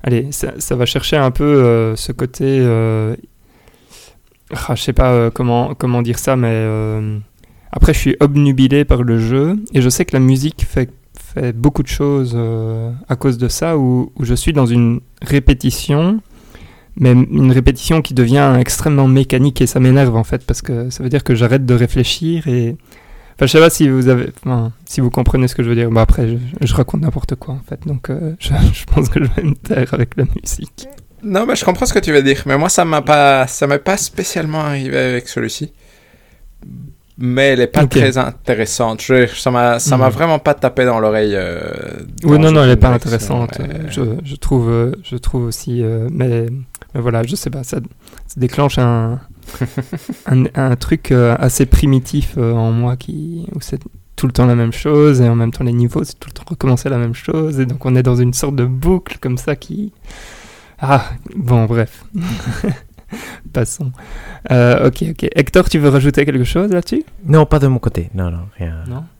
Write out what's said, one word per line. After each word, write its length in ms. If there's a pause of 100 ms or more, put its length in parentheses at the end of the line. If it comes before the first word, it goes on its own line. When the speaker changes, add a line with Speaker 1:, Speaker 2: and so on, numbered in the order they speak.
Speaker 1:
allez, 280
ça, 280
ça 160
va 100
chercher 320
un 140
peu, 120
euh, 520
ce 160
côté, 500
euh, 540 (1500)
ah, 80
je 60
sais 120
pas, 200
euh, 180
comment, 420
comment 280
dire 180
ça, 160
mais, 160
euh, 680 (540)
après, 220
je 60
suis 200
obnubilé 680
par 180
le 140
jeu, 380 (180)
et 80
je 80
sais 160
que 80
la 60
musique 500
fait, 220 (260)
fait 360
beaucoup 280
de 60
choses, 480
euh, 560 (180)
à 60
cause 220
de 100
ça, 300
où, 380
où 100
je 100
suis 180
dans 140
une 320 (240)
répétition, 960 (760)
mais 180
une 380
répétition 520
qui 100
devient 460
extrêmement 480
mécanique, 540
et 60
ça 120
m'énerve, 360
en 80
fait, 220
parce 160
que 300
ça 100
veut 80
dire 140
que 100
j'arrête 320
de 80
réfléchir, 720
et, 280 (600)
enfin, 120
je 60
sais 60
pas 120
si 180
vous 200
avez, 180 (180)
enfin, 260 (140)
si 160
vous 80
comprenez 380
ce 80
que 80
je 60
veux 60
dire. 140
Bon, 120
après, 260
je, 80 (260)
je 140
raconte 260
n'importe 320
quoi, 220
en 120
fait, 200
donc, 240
euh, 240
<laughs> 40
je, 100 (240)
je 120
pense 240
que 140
je 120
vais 80
me 120
taire 400
avec 220
la 80 (100)
musique. 520 (360)
Speaker 2:
Non, 240
mais 80
je 80
comprends 220
ce 80
que 60
tu 120
veux 100
dire, 240
mais 120
moi, 120
ça 160
m'a 160
pas, 460
ça 180
m'est 140
pas 180
spécialement 640
arrivé 380
avec 320
celui-ci. 420 (1500)
Mais 320
elle 120
est 60
pas 160
Speaker 1:
Ok. 80
Speaker 2:
très 260
intéressante. 840
Je, 260
ça 240
m'a, 280
ça 180
m'a 120
Speaker 1:
Hmm. 40
Speaker 2:
vraiment 260
pas 160
tapé 280
dans 160
l'aureille, 360
euh, 260 (640)
Speaker 1:
Oui, 140
Speaker 2:
dans 80
Speaker 1:
non, 80
non, 100
elle 80
est 40
pas 140
Speaker 2:
aucune 200
direction, 340
Speaker 1:
intéressante. 420
Speaker 2:
mais 60
Speaker 1:
Je, 100 (300)
je 40
trouve, 340
euh, 220 (120)
je 120
trouve 300
aussi, 380
euh, 280
mais, 360 (460)
mais 80
voilà, 220
je 120
sais 160
pas, 120
ça, 140 (500)
ça 120
déclenche 400
un, 420 (540)
Speaker 2:
<laughs> 500
Speaker 1:
un, 180 (120)
un 200
truc, 360
euh, 280
assez 280
primitif, 720
euh, 140
en 200
moi 260
qui, 580
où 60
c'est 180 (380)
tout 100
le 60
temps 140
la 80
même 180
chose 480
et 80
en 60
même 160
temps 120
les 100
niveaux, 300
c'est 160
tout 100
le 40
temps 160
recommencer 400
la 80
même 180
chose 460
et 40
donc 200
on 100
est 80
dans 120
une 180
sorte 220
de 100
boucle 560
comme 160
ça 180
qui, 380 (840)
ah, 260 (300)
bon, 300
bref. 440
<laughs> 40 (1400)
Passons. 380 (600)
Euh, 360
ok, 240
ok. 240
Hector, 340
tu 80
veux 120
rajouter 360
quelque 180
chose 280
là-dessus ? 320 (220)
Speaker 3:
Non, 200
pas 140
de 80
mon 100
côté. 380
Non, 160
non, 160 (100)
rien. 220 (100)
Speaker 1:
Non ? 140 (160)